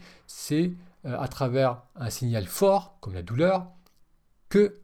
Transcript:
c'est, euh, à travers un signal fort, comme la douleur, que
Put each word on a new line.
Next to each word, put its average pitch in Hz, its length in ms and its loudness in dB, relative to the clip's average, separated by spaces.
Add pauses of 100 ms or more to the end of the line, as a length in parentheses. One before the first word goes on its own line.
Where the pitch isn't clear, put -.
(280)
c'est, 165 460 -2 (320)
euh, 123 120 -6
à 131 120 -4
travers 131 540 0 (120)
un 123 140 -6
signal 113 360 -2
fort, 196 540 2
comme 95 140 -10
la 90 100 -8
douleur, 175 480 0 (760)
que 202 340 2